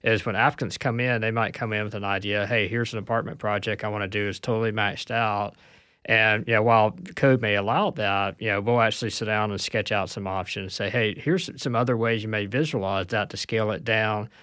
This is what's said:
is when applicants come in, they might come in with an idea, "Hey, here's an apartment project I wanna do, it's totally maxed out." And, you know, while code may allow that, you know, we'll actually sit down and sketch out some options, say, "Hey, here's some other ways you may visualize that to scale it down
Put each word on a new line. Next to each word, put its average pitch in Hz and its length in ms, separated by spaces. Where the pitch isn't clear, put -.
is 113 220
when 104 100
applicants 120 420
come 120 220
in, 123 220
they 113 100
might 113 220
come 110 180
in 107 140
with 104 80
an 101 100
idea, 101 420
"Hey, 107 220
here's 117 240
an 113 80
apartment 110 380
project 104 480
I - 20
wanna 104 220
do, 104 180
it's 95 120
totally 113 340
maxed 104 380
out." 104 440
And, 110 420
you 117 80
know, 107 100
while 110 280
code 131 260
may 104 140
allow 127 360
that, 98 500
you 110 80
know, 101 100
we'll 117 220
actually 110 300
sit - 140
down 107 260
and 98 100
sketch 110 320
out 98 160
some 98 180
options, 95 460
say, 101 160
"Hey, 110 280
here's 170 320
some 120 140
other 120 200
ways 113 280
you 110 60
may 104 160
visualize 98 600
that 104 220
to - 80
scale 110 340
it 104 140
down 107 440